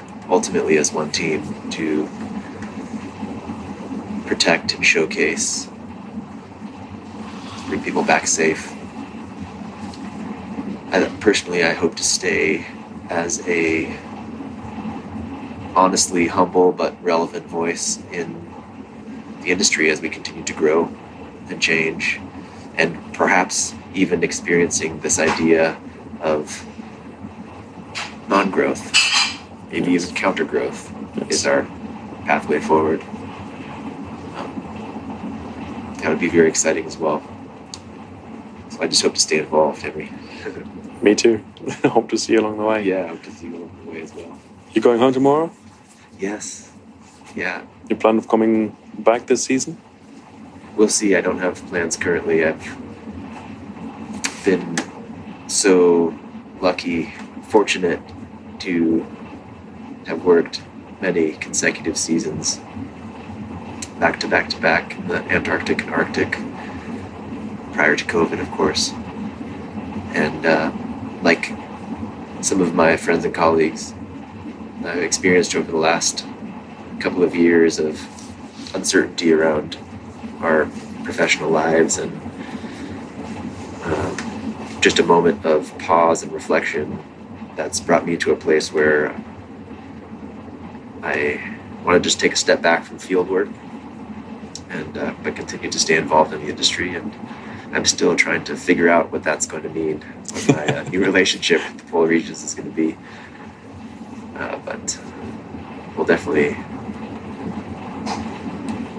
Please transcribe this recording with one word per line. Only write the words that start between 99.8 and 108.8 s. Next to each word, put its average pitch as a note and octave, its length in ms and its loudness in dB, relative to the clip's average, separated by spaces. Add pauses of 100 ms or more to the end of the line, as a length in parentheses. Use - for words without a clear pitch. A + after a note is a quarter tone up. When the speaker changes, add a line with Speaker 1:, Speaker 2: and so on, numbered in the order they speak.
Speaker 1:
what - 540 -10
my, - 120 -4
uh, C#2+ 220 0
new F2+ 100 0
<laughs> G2 40 6
relationship F#2 640 4
with - 160 -12
the - 80 -16
polar E2 160 4
regions E2 360 0
is - 120 -8
gonna D#2 140 -8
be. D#2+ 280 0 (1400)
Uh, - 240 -6
but - 400 -8 (1000)
we'll D#2+ 80 4
definitely, - 500 4 (2500)